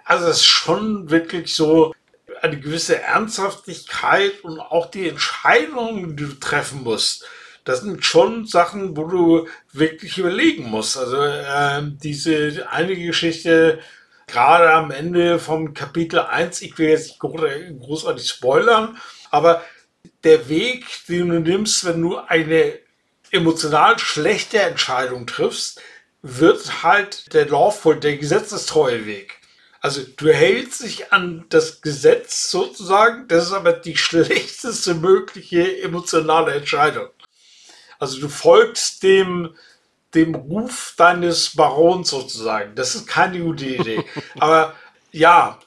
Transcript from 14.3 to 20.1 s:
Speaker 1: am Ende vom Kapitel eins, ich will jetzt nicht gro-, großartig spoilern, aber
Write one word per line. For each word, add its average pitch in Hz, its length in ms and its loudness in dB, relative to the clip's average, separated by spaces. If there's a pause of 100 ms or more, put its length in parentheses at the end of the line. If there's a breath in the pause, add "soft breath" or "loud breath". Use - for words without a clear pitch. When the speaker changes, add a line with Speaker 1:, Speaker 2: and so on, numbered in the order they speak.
Speaker 1:
am 160 180 2
Ende 170 480 0
vom 156 360 -4
Kapitel 165 460 -4
eins, 175 420 -4
ich - 160 -16
will 160 100 2
jetzt 156 200 2
nicht - 100 -20
gro-, 151 200 -8 (420)
großartig 143 480 -8
spoilern, 220 680 2 (340 loud breath)
aber 165 320 4 (640 loud breath)